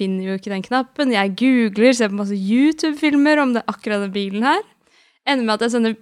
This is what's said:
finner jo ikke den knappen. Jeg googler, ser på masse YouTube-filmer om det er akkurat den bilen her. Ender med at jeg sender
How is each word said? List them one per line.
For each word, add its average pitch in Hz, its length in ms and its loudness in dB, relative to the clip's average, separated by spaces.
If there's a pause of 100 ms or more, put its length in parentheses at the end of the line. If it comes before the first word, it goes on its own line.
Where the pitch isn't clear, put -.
finner 190 180 -2
jo 190 120 -4
ikke 190 140 -10
den 190 100 -4
knappen. 254 500 -2
Jeg 196 240 0
googler, 233 580 2
ser 233 160 0
på 202 100 -6
masse 202 180 -4
YouTube-filmer 294 1040 2
om 254 120 0
det 233 100 -2
er - 100 -8
akkurat 208 320 -4
den 196 60 -8
bilen 202 320 -4
her. 311 180 2 (680)
Ender 262 180 0
med 220 100 2
at 214 60 -2
jeg 233 100 0
sender 226 300 0